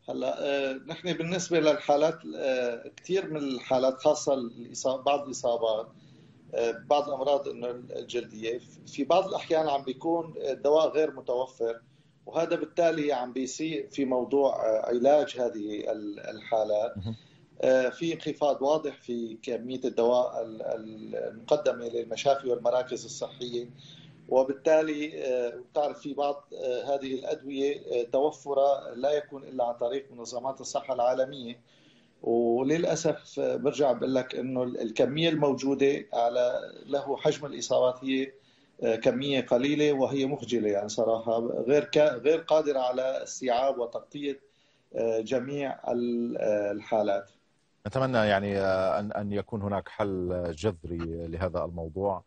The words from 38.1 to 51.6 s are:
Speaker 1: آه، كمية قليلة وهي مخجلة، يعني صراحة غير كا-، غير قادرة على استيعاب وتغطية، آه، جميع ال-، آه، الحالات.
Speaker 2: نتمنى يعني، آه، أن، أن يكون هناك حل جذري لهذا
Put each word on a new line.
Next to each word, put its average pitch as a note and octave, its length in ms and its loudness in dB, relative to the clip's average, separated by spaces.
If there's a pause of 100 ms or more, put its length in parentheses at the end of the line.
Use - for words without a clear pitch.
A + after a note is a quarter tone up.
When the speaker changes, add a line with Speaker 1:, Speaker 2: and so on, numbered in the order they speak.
Speaker 1:
آه، A2+ 140 2
كمية C3 440 2
قليلة C#3+ 520 4
وهي C3+ 340 2
مخجلة، A#2 440 -2
يعني G2+ 180 0
صراحة A2+ 520 0
غير B2+ 440 2
كا-، D3+ 300 4
غير C#3+ 260 2
قادرة D3+ 400 2
على B2+ 420 -2
استيعاب B2+ 560 0
وتغطية، C3+ 600 -6 (560)
آه، A2+ 240 0
جميع C3 720 -4
ال-، A#2+ 460 0
آه، G#2 340 2
الحالات. G#2 580 0 (560)
Speaker 2:
نتمنى C3 320 2
يعني، G2+ 400 4
آه، F#2+ 420 2
أن، G#2 120 -6
أن G2+ 200 -4
يكون G2+ 300 -4
هناك G2+ 260 -2
حل F2+ 680 -2
جذري E2+ 680 -4
لهذا E2+ 380 -2